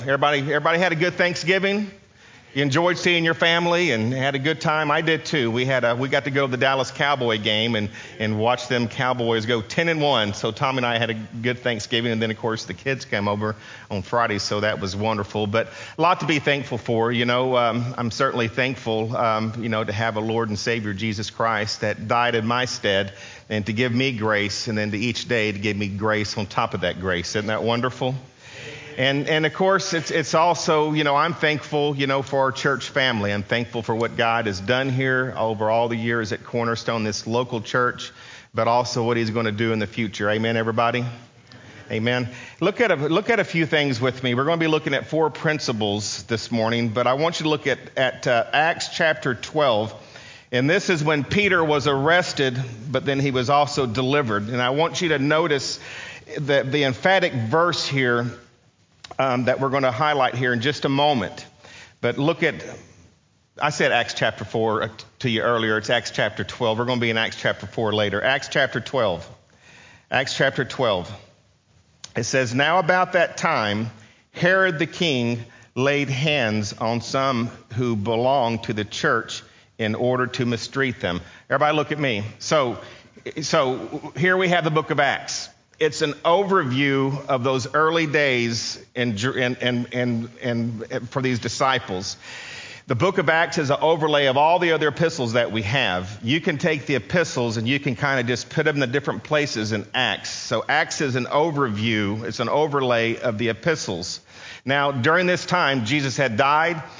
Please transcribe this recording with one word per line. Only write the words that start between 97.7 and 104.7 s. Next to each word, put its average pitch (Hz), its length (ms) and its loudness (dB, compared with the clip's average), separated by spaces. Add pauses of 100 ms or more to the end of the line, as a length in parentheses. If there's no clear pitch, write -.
can 131 160 -2
kinda 135 260 0
just 120 300 -2
put 156 140 0
them 151 100 2
in 143 40 0
the 135 60 2
different 123 380 -2
places 135 480 -2
in 107 200 -4
Acts. 117 380 -2
So - 400 -4
Acts 160 320 0
is 131 140 0
an 123 100 -2
overview, 113 1000 0
it's 92 140 -6
an 117 100 -2
overlay 127 680 2
of 113 220 -2
the 120 100 0
epistles. 113 720 -4 (440)
Now, 143 280 2